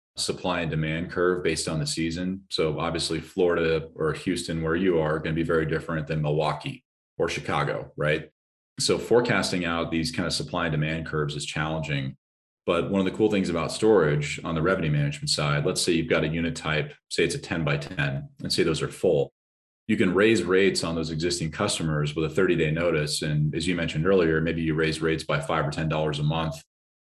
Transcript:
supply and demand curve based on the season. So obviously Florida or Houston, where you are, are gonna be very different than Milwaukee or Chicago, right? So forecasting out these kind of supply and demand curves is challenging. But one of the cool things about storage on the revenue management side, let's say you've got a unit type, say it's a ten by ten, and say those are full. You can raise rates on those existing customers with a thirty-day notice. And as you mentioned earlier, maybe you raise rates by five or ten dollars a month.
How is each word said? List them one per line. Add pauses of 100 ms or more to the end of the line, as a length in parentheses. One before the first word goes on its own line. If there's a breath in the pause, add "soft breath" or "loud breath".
(160)
supply
and
demand
curve
based
on
the
season.
So
obviously
Florida
or
Houston,
where
you
are,
are
gonna
be
very
different
than
Milwaukee (340)
or
Chicago,
right? (480)
So
forecasting
out
these
kind
of
supply
and
demand
curves
is
challenging. (480)
But
one
of
the
cool
things
about
storage
on
the
revenue
management
side,
let's
say
you've
got
a
unit
type, (160)
say
it's
a
ten
by
ten, (140)
and
say
those
are
full. (560)
You
can
raise
rates
on
those
existing
customers
with
a
thirty-day
notice.
And
as
you
mentioned
earlier,
maybe
you
raise
rates
by
five
or
ten
dollars
a
month. (480)